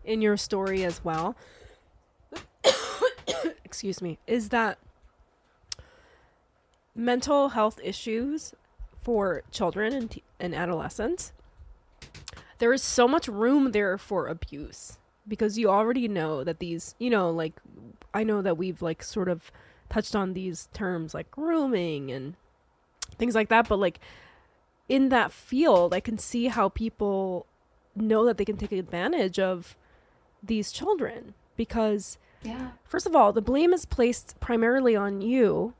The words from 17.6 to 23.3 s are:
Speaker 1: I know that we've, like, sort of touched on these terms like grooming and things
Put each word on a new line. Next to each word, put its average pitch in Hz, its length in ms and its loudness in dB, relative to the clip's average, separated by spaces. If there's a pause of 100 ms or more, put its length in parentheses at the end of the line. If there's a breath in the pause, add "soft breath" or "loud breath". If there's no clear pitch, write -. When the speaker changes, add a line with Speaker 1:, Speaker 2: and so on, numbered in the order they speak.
Speaker 1:
I 214 120 0
know 208 160 0
that 180 160 0
we've, 180 240 -6
like, 165 200 -4
sort 180 280 -4
of 170 200 -6 (400 soft breath)
touched - 240 -2
on 190 200 -2
these 180 400 -8
terms 180 400 -4
like 156 180 -10
grooming 220 800 0
and 135 240 -8 (840)
things 233 160 0